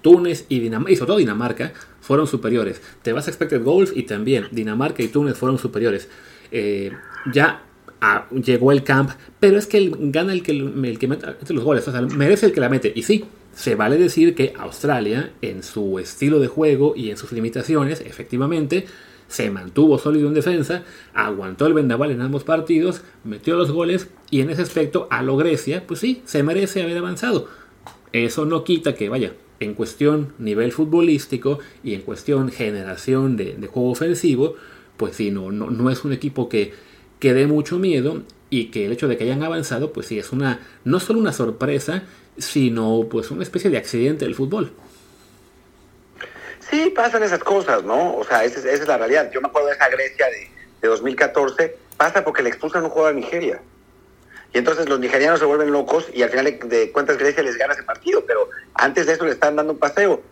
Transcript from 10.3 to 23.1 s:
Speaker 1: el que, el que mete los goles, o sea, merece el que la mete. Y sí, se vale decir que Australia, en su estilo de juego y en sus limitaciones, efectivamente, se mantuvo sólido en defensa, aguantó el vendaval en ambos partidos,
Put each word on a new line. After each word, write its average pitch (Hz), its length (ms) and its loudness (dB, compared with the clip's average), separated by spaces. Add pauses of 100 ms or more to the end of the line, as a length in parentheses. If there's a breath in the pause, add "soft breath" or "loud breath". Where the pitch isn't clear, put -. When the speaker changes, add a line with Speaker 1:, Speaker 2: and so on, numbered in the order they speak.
Speaker 1:
el 180 100 -2
que, 160 80 -2
el 135 480 -2
que 127 80 0
mete - 460 -6
los 120 100 0
goles, 139 240 2
o 135 40 -4
sea, 123 100 -2
merece 143 460 4
el 170 60 6
que 151 60 0
la 123 100 2
mete. 131 240 2
Y - 100 -6
sí, 214 200 2 (300)
se 117 220 -2
vale 110 220 2
decir 170 380 4
que 135 220 0
Australia, 127 760 -2 (100)
en 95 220 -8
su 95 360 -4
estilo 143 400 0
de 127 80 4
juego 147 500 2
y 113 140 -6
en 101 60 -10
sus - 140 -14
limitaciones, 135 680 -2
efectivamente, 151 840 -4 (400 loud breath)
se 110 220 -4
mantuvo 113 480 2
sólido 147 300 2
en 151 80 0
defensa, 165 480 0 (320 loud breath)
aguantó 98 500 -2
el 160 80 6
vendaval 143 380 2
en 120 100 -4
ambos 135 220 -4
partidos, 165 580 0 (220 loud breath)